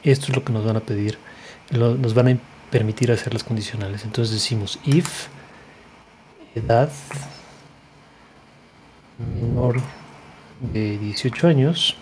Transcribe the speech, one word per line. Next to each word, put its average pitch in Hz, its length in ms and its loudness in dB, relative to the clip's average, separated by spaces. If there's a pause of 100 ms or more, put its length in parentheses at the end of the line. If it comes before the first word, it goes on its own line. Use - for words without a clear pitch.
Esto 139 240 4
es 131 80 0
lo 131 80 -2
que 131 80 -2
nos 107 120 0
van 110 120 0
a 113 40 0
pedir, 107 380 -4 (520)
lo, 117 260 2
nos 120 180 0
van 123 140 8
a 127 100 6 (320)
permitir 113 400 2
hacer 110 220 0
las 110 100 -4
condicionales. 104 640 -6
Entonces 110 280 -2
decimos 107 520 -4
if - 420 0 (1300)
edad 117 360 2 (2250)
menor 120 640 -2 (920)
de 107 260 -2
dieciocho 104 500 0
años. 151 540 2